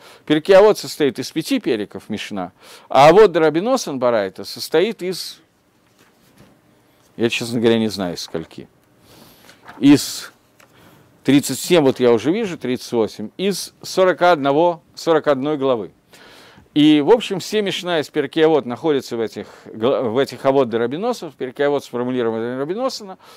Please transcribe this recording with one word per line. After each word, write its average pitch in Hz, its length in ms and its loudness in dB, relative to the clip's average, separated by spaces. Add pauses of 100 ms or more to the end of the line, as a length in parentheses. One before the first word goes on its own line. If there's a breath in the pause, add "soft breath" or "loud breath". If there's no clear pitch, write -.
(240 loud breath)
Перкей 156 320 2
Авот 208 220 6
состоит 139 400 -2
из 131 120 -10
пяти 220 300 -4
переков 104 480 -6
Мишна, 98 440 -10 (360 loud breath)
а 143 200 6
Авот 190 240 8
де 165 60 0
Раби 160 220 2
Носон 208 380 -4
Барайта 107 460 -2
состоит 170 580 -2
из, - 400 -10 (1800)
я, 117 100 2
честно 117 320 -6
говоря, 113 180 4
не 110 100 -2
знаю, 95 260 -8
из - 80 -12
скольки. - 440 -14 (1120 soft breath)
Из - 540 2 (880 soft breath)
тридцать 135 360 0
семь, 175 240 2
вот 131 160 2
я 123 140 6
уже 117 180 2
вижу, 190 260 -4
тридцать - 360 -8
восемь, 107 440 -2
из 185 460 -6
сорока 180 480 2
одного, 160 500 0 (140)
сорок 160 320 0
одной 143 300 0
главы. 123 340 -2 (840 loud breath)
И, 151 280 4
в 143 100 2
общем, 208 300 0
все 214 220 -4
Мишна 175 360 -4
из 139 120 -4
Перкей 147 340 -2
Авот 156 200 2
находятся 123 520 -4
в 117 40 -4
этих 107 280 -8 (160 loud breath)
гла-, 113 380 -2
в 117 160 -4
этих 127 260 -4
Авот 135 260 2
де 117 60 -2
Раби 120 220 -4
Носон, 202 340 -8
в - 20 -20
Перкей 135 320 -4
Авот 143 180 -2
сформулированы 120 760 -4
Раби 147 160 -6
Носона, 220 440 -8 (180 soft breath)